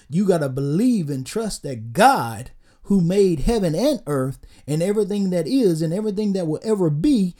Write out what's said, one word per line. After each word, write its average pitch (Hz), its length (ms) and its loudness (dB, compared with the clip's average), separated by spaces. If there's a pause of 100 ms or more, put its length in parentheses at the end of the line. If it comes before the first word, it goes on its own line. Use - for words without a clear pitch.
You 185 200 0
gotta 160 200 2
believe 151 640 0
and 131 160 -6
trust - 380 -8
that 117 280 -10
God, 135 600 2 (320)
who 202 160 2
made 180 400 2
heaven 196 320 0
and 233 360 0
earth 135 320 -4 (260)
and 151 160 -2
everything 202 480 -2
that 170 160 0
is 196 340 2
and 160 120 -2
everything 208 400 -2
that 185 160 -4
will 175 160 -4
ever 196 260 2
be, 180 500 0